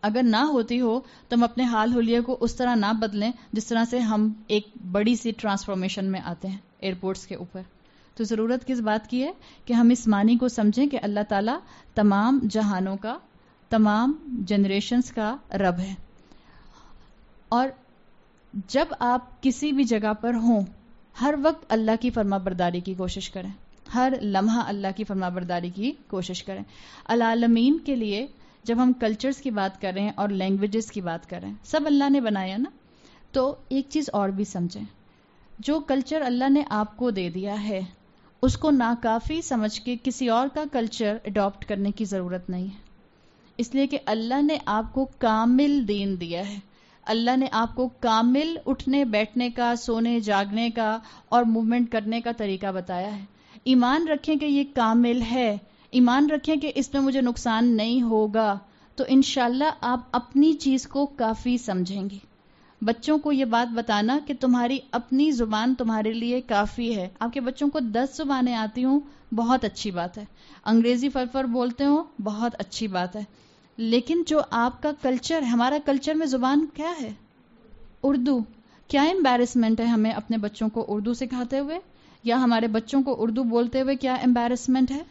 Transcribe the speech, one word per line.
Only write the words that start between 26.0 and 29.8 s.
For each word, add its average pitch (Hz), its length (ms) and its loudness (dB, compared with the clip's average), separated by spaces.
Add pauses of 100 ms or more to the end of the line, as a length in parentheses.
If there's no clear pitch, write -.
کوشش 180 360 -8
کریں۔ 196 200 -10 (420)
العالمین 233 720 4
کے 285 180 -4
لیے 220 320 -4 (360)
جب 233 200 0
ہم 254 100 6
cultures 247 440 -2
کی 269 140 -6
بات 196 300 -4